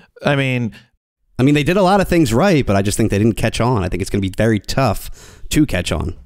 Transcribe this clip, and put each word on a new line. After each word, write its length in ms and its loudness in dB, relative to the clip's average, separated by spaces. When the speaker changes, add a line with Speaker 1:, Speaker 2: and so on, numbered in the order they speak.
Speaker 1:
I 120 0
mean 400 -2
Speaker 2:
I 60 2
mean, 100 4
they 100 2
did 120 2
a 60 4
lot 180 4
of 60 0
things 260 2
right, 320 2
but 120 0
I 60 2
just 140 -2
think 140 0
they 80 0
didn't 180 2
catch 240 -2
on. 220 0
I 60 -2
think 120 -6
it's 100 -8
gonna 100 -2
be 160 -4
very 240 2
tough 880 -6
to 180 0
catch 240 -4
on. 360 -6